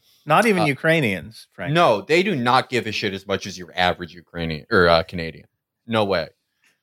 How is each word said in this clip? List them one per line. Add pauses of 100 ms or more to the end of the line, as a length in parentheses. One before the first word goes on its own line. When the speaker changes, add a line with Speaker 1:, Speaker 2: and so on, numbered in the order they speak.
(260)
Speaker 1:
Not
even
Speaker 2:
Uh,
Speaker 1:
Ukrainians,
frankly.
Speaker 2:
No,
they
do
not
give
a
shit
as
much
as
your
average
Ukrainian
or,
uh,
Canadian. (400)
No
way. (540)